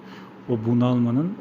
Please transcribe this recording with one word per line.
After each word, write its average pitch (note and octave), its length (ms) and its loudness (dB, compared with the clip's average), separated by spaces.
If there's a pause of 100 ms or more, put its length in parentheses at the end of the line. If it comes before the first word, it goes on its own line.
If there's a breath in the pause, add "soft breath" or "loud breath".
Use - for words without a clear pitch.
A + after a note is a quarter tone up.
(480 loud breath)
o A#2+ 180 0
bunalmanın, B2 760 2